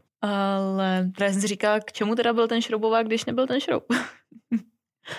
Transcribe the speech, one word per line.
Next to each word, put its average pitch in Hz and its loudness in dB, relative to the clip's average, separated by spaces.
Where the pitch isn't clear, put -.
Ale 190 0
právě 196 0
jsem 196 0
si 208 0
říkala, 208 2
k 214 -8
čemu 214 -2
teda 233 2
byl 226 2
ten 233 0
šroubovák, 226 2
když 226 -2
nebyl 247 0
ten 262 0
šroub? - -2
<laughs> 233 2